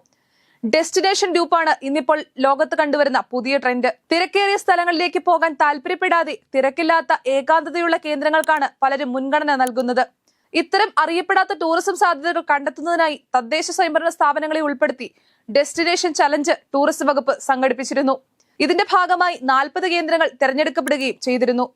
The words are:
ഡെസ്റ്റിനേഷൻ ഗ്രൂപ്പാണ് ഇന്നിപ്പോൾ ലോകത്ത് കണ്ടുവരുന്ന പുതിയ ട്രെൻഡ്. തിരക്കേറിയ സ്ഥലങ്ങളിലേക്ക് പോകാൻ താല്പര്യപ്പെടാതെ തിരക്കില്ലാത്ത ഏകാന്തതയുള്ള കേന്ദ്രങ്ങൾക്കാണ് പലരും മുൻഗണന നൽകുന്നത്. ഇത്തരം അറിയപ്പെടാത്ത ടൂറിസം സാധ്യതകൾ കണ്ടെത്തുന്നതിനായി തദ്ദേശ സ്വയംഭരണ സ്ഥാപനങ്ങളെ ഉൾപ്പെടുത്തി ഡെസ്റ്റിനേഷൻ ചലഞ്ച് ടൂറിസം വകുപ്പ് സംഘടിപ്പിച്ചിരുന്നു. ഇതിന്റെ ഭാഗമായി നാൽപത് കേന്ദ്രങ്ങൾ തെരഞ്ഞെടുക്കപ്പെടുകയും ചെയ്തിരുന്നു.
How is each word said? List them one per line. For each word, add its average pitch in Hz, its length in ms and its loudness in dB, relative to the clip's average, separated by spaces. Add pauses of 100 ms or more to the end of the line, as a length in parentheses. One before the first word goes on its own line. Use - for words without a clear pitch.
(720)
ഡെസ്റ്റിനേഷൻ 381 600 2
ഗ്രൂപ്പാണ് 330 400 2 (140)
ഇന്നിപ്പോൾ 302 320 0 (240)
ലോകത്ത് 277 360 2
കണ്ടുവരുന്ന 285 400 0 (120)
പുതിയ 254 320 -2
ട്രെൻഡ്. 247 260 0 (220)
തിരക്കേറിയ 381 500 0
സ്ഥലങ്ങളിലേക്ക് 349 640 0
പോകാൻ 330 240 2 (100)
താല്പര്യപ്പെടാതെ 330 720 0 (200)
തിരക്കില്ലാത്ത 311 640 2 (180)
ഏകാന്തതയുള്ള 320 680 0
കേന്ദ്രങ്ങൾക്കാണ് 302 640 0 (160)
പലരും 269 320 -2
മുൻഗണന 277 460 0
നൽകുന്നത്. 247 420 0 (580)
ഇത്തരം 392 280 0 (140)
അറിയപ്പെടാത്ത 381 580 0
ടൂറിസം 339 420 -2
സാധ്യതകൾ 330 480 0
കണ്ടെത്തുന്നതിനായി 311 640 -2 (200)
തദ്ദേശ 277 400 -4
സ്വയംഭരണ 330 400 0
സ്ഥാപനങ്ങളെ 311 500 0
ഉൾപ്പെടുത്തി 277 420 -4 (480)
ഡെസ്റ്റിനേഷൻ 339 640 0
ചലഞ്ച് 294 360 2 (180)
ടൂറിസം 294 380 2
വകുപ്പ് 269 240 0 (120)
സംഘടിപ്പിച്ചിരുന്നു. 262 680 0 (440)
ഇതിന്റെ 359 340 0
ഭാഗമായി 359 440 2 (140)
നാൽപത് 302 440 0
കേന്ദ്രങ്ങൾ 320 340 0 (140)
തെരഞ്ഞെടുക്കപ്പെടുകയും 269 760 -2 (100)
ചെയ്തിരുന്നു. 247 480 0